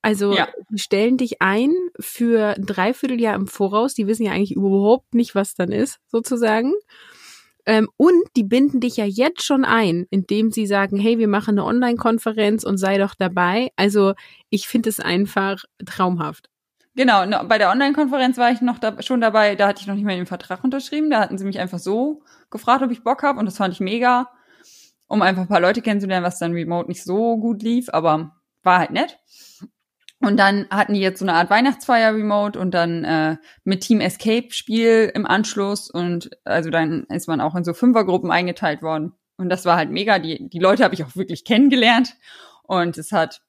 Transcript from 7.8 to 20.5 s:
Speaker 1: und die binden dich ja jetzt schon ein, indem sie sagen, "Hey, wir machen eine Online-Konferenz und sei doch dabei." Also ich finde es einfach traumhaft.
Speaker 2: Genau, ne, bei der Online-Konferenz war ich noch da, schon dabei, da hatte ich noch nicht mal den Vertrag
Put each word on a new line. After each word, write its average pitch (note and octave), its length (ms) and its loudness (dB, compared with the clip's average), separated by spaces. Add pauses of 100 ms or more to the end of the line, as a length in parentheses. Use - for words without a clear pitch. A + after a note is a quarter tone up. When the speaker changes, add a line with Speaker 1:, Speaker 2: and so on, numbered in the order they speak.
Speaker 1:
und F4 280 6 (120)
die A3 80 2
binden C4 360 2
dich A#3+ 160 -2
ja G#3+ 80 -2
jetzt A#3+ 400 -2
schon C4+ 200 2
ein, F#3 460 2
indem G#3 400 0
sie G#3+ 160 -4
sagen, G3 320 0
"Hey, A3+ 200 2
wir A3 100 2
machen G3+ 300 0
eine F#3+ 80 -2
Online-Konferenz A3+ 1000 0
und G3 140 -2
sei G3 200 0
doch G3 160 -2
dabei." F#3 600 -2
Also G3 380 2 (360)
ich - 180 -4
finde A#3 220 0
es - 100 -8
einfach G3 640 -2 (220)
traumhaft. E3+ 640 -4 (460)
Speaker 2:
Genau, A#3 280 4
ne, G3+ 240 -2
bei A3 80 4
der G3 140 4
Online-Konferenz C4+ 680 2
war A#3+ 140 4
ich A#3+ 100 0
noch B3 180 0
da, A3 220 -4
schon B3 200 -2
dabei, G#3+ 340 4
da G3+ 140 2
hatte G3+ 120 -2
ich G3 60 -14
noch G3 80 -6
nicht G3+ 100 -4
mal F#3+ 120 -2
den F3+ 100 -4
Vertrag F#3 380 -10